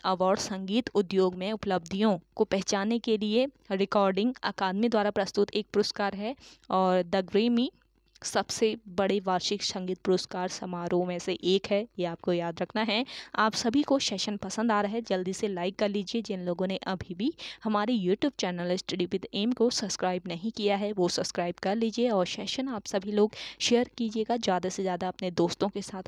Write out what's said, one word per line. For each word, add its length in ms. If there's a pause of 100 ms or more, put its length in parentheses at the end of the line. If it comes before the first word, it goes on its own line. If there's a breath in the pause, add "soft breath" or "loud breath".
अवार्ड 340
संगीत 560
उद्योग 400
में 180
उपलब्धियों 680 (180)
को 80
पहचानने 540
के 200
लिए 300 (220)
रिकॉर्डिंग 720
अकादमी 460
द्वारा 220
प्रस्तुत 400
एक 220
पुरस्कार 420
है 220 (340 loud breath)
और 320
द 140
ग्रैमी 560 (500)
सबसे 540 (120)
बड़े 320
वार्षिक 420
संगीत 360
पुरस्कार 500
समारोह 580
में 120
से 140
एक 340
है, 220 (100)
ये 60
आपको 280
याद 300
रखना 200
है। 240 (280 loud breath)
आप 200
सभी 280
को 160
सेशन 380
पसंद 360
आ 80
रहा 120
है, 80
जल्दी 320
से 160
लाइक 280
कर 120
लीजिए। 340
जिन 180
लोगों 260
ने 100
अभी 380
भी 180 (320 loud breath)
हमारे 300
YouTube 440
चैनल 380
Study 320
with 260
Aim 200
को 160
सब्सक्राइब 560
नहीं 240
किया 260
है, 160
वो 160
सब्सक्राइब 540
कर 140
लीजिए 340
और 160
सेशन 420
आप 180
सभी 260
लोग 200 (260 loud breath)
शेयर 400
कीजिएगा 380
ज़्यादा 320
से 140
ज़्यादा 260
अपने 220
दोस्तों 380
के 140
साथ, 260